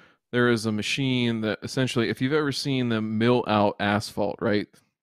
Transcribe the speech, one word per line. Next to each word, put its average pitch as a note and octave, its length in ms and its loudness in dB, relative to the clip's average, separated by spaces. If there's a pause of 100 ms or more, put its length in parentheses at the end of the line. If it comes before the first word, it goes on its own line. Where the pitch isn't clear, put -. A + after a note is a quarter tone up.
(320)
there A#2+ 180 4
is A2 160 0
a A2 60 0
machine A#2+ 720 0
that G#2+ 200 -2
essentially, A#2+ 460 0
if G#2+ 140 -4
you've C3 100 0
ever D3+ 200 0
seen B2+ 360 -2
them A2 300 -2
mill A#2+ 280 4
out G#2 320 2
asphalt, G2+ 600 -2
right? G#2 260 0 (360)